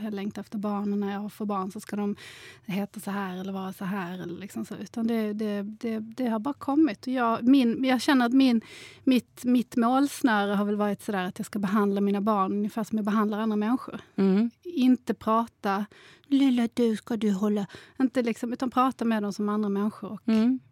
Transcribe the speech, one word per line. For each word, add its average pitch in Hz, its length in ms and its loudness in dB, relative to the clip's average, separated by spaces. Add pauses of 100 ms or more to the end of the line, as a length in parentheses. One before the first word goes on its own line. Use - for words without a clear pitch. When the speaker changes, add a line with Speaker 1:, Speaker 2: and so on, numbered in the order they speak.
Speaker 1:
jag 214 100 -6
längtar 202 280 -6
efter - 160 -10
barn 202 360 -4
och 202 60 -2
när 202 140 -2
jag 202 200 -8
får 220 120 -8
barn 196 260 -4
så 214 80 -12
ska - 160 -10
de 202 200 -2 (500)
heta 202 340 -6
så 202 120 -8
här 190 260 -6
eller 190 160 -8
vara 190 200 -6
så 202 120 -10
här", 185 280 -4
eller 180 260 -10
liksom 208 260 -10
så. 214 100 -12
Utan 226 320 -6
det, 220 260 -2
det, 208 300 -4
det, 220 360 -8
det 226 280 -6
har 226 120 0
bara 277 140 -4
kommit. 285 540 0
Och 254 60 -2
jag, 233 300 0
min, 247 420 6
jag 254 160 2
känner 262 240 4
att 240 80 0
min, 262 280 6 (420)
mitt, - 400 0
mitt 247 320 2
målsnöre 233 800 2
har 202 120 2
väl 208 100 -2
varit 208 280 -2
så - 80 -6
där 190 140 -2
att 196 140 -8
jag 208 60 -6
ska - 140 -8
behandla 202 420 2
mina 202 200 0
barn 202 300 2
ungefär 208 320 -2
som 220 140 -4
jag 214 80 -2
behandlar 208 340 0
andra 220 160 0
människor. 220 460 -2 (160)
Speaker 2:
Mm. 196 340 4 (120)
Speaker 1:
Inte 254 500 2
prata, 220 720 -2 (420)
"Lilla 262 460 4
du, 226 240 2
ska - 200 -6
du 214 140 2
hålla", 208 340 0 (340)
inte 262 220 2
liksom, 233 320 -2
utan 254 180 -4
prata 254 340 2
med 220 180 2
dem 202 100 -2
som 208 160 -2
andra 208 200 0
människor 202 420 -2
och 214 160 -10
Speaker 2:
Mm. 226 320 4 (120)